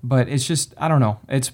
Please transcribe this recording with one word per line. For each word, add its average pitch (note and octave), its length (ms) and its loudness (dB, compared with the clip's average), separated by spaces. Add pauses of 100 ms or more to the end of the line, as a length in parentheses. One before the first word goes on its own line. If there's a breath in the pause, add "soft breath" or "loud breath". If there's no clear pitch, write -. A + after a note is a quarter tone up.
But B2+ 240 2
it's C3+ 180 -2
just, - 320 -4
I D3+ 100 -4
don't D#3 120 4
know. G#2+ 200 2 (100)
It's, C3 240 -2